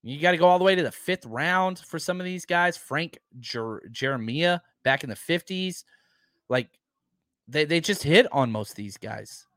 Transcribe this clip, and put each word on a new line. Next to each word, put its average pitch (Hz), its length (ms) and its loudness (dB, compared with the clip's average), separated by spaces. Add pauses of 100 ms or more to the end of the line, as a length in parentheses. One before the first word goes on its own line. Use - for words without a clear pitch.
You 139 180 -10
gotta 175 160 4
go 175 100 6
all 180 120 6
the 180 40 2
way 190 120 6
to 180 80 2
the 117 80 -2
fifth - 340 -6
round 180 540 -2
for - 180 -12
some 180 240 -4
of 180 40 -8
these 180 200 -8
guys. 175 320 2
Frank 156 400 -6 (220)
Jer-, 113 420 -8 (100)
Jeremiah 135 680 0 (240)
back 135 200 2
in 135 60 -10
the 104 60 -8
fifties. 185 680 -4 (640)
Like, 123 220 -2 (800)
they, 151 180 0
they 165 160 0
just 196 220 -2
hit 180 280 6
on 131 200 0
most 107 180 -4
of - 60 -18
these 101 220 -12
guys. 107 580 -14